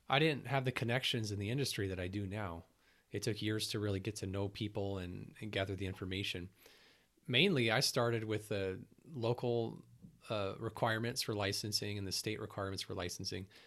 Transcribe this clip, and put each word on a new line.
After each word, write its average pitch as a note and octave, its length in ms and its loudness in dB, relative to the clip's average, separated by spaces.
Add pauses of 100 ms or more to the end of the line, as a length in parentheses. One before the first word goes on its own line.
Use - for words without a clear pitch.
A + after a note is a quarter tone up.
I C3+ 120 6
didn't D3+ 280 2
have C3+ 180 0
the C3 60 0
connections A#2 600 0
in G2+ 80 -2
the G2+ 100 0
industry A#2+ 380 0
that F#2 120 -2
I F2+ 80 -2
do G2+ 200 -2
now. F#2 380 -6 (460)
It G2+ 120 -4
took A2 180 -2
years G#2+ 280 0
to A2+ 100 -2
really G2+ 200 2
get G2+ 180 -4
to G2+ 100 -4
know G2 200 0
people G2+ 520 -2
and, F#2 320 -8 (100)
and G#2+ 100 -6
gather G2 240 0
the F#2+ 120 -2
information. F#2 600 -4 (800)
Mainly, C3 440 6
I A#2 100 6
started A#2 420 4
with G#2+ 240 0
the G2 320 0 (340)
local, A#2 720 0 (460)
uh, G#2 300 0
requirements A2+ 600 0
for - 120 0
licensing G#2 640 0
and G2 100 -4
the F#2+ 40 -4
state - 280 -2
requirements G2 440 -4
for - 100 -8
licensing. F#2+ 520 -4 (220)